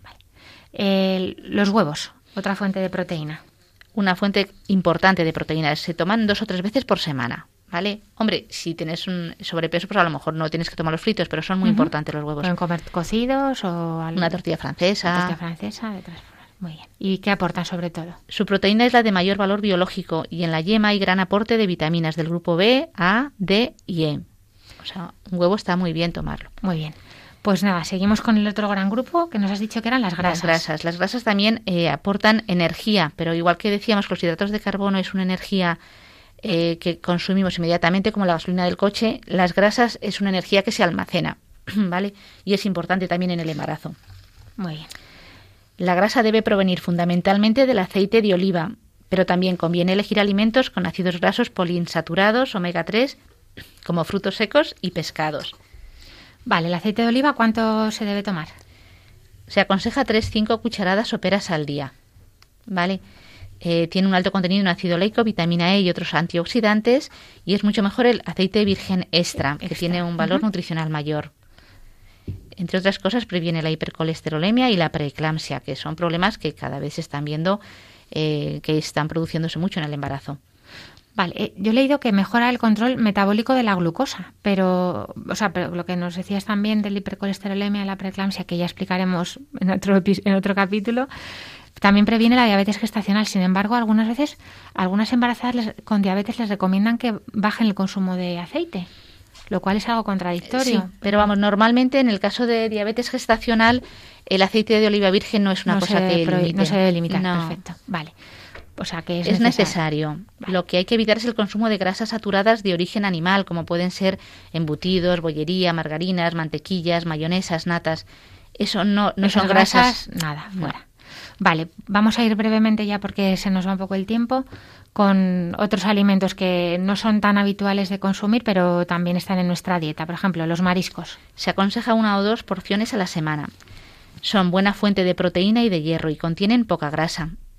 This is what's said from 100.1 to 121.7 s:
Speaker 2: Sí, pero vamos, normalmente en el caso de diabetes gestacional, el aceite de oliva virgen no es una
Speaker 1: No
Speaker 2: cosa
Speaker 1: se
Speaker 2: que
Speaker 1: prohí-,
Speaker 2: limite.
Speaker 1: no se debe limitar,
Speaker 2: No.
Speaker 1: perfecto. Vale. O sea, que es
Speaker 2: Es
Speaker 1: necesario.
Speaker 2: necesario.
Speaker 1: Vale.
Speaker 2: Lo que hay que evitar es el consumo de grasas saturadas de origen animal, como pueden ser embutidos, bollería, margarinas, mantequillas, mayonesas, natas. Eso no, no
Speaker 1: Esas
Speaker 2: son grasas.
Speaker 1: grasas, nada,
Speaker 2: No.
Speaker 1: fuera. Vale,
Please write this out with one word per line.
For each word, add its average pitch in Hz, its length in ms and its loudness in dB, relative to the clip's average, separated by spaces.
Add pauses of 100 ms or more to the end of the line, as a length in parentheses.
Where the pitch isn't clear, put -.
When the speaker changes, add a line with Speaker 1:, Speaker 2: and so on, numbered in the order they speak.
Speaker 2:
Sí, 185 60 -8 (140)
pero 202 160 2
vamos, 208 200 4
normalmente 226 640 4
en 254 100 4
el 202 120 0
caso 214 240 0
de 226 240 0
diabetes 220 400 -4
gestacional, 226 720 2 (440)
el 190 160 2
aceite 214 360 4
de 214 80 6
oliva 202 240 4
virgen 208 320 2
no 196 80 4
es 190 140 -2
una 208 100 2
Speaker 1:
No 196 60 2
Speaker 2:
cosa 185 180 4
Speaker 1:
se 185 80 4
Speaker 2:
que 170 180 4
Speaker 1:
prohí-, 180 180 2
Speaker 2:
limite. 170 160 0
Speaker 1:
no 190 60 4
se 160 120 2
debe 190 160 6
limitar, 170 280 0
Speaker 2:
No. 180 160 2 (100)
Speaker 1:
perfecto. 170 260 -10 (140)
Vale. 160 260 -8 (640)
O - 80 -10
sea, 165 180 -8
que 175 160 -4
es 175 80 -4
Speaker 2:
Es 190 120 2
Speaker 1:
necesario. 156 720 2
Speaker 2:
necesario. 160 140 -12 (140)
Speaker 1:
Vale. - 140 -6
Speaker 2:
Lo 180 120 0
que - 120 -2
hay 185 80 2
que 233 100 0
evitar 220 220 4
es 220 80 -6
el 233 100 -2
consumo 214 340 0
de 214 80 0
grasas 190 320 -2
saturadas 214 540 0
de 196 100 0
origen 185 320 -2
animal, 185 400 0
como 170 200 -6
pueden 175 260 -2
ser 190 260 0 (360)
embutidos, 170 680 0
bollería, 165 520 0
margarinas, 165 600 -2
mantequillas, 170 720 -2
mayonesas, 165 640 -2
natas. 170 400 -2 (460)
Eso 202 300 -2
no, 202 340 2
no 196 100 2
Speaker 1:
Esas 196 160 4
Speaker 2:
son 190 60 2
grasas. 240 580 6
Speaker 1:
grasas, 170 160 -8
nada, 151 300 -8
Speaker 2:
No. 190 80 -6
Speaker 1:
fuera. - 260 -6 (500)
Vale, 170 300 2 (200)